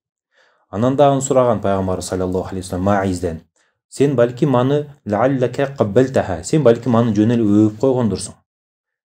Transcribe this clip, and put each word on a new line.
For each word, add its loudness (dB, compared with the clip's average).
Анан -2
дагы 4
сураган 0
пайгамбар -2
саллаллаху -4
алейхи -10
вассалам -6
Маизден: -2
«Сен 0
балким 0
аны 0
лааллака -2
каббалтаха, 0
сен 0
балким 4
аны 2
жөн 2
эле 2
өөп 2
койгондурсуң. -2